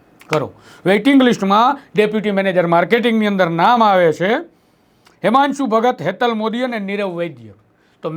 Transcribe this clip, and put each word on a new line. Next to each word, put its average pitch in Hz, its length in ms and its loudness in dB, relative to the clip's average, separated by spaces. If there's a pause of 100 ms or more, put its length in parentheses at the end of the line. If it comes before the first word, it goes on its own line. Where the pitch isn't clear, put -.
(340)
કરો. 131 180 -6 (340)
વેઇટિંગ 220 440 2
લિસ્ટમાં 220 500 0 (160)
ડેપ્યુટી 208 460 -2
મેનેજર 180 340 0
માર્કેટિંગની 214 560 0
અંદર 185 180 0
નામ 214 380 2
આવે 180 320 4
છે 180 100 -2 (960)
હિમાંશુ 269 480 2
ભગત, 247 360 0
હેતલ 240 340 -2
મોદી 240 260 -4
અને 233 80 -6
નીરવ 196 440 -6
વૈદ્ય. 120 360 -10 (460)
તો 160 140 -6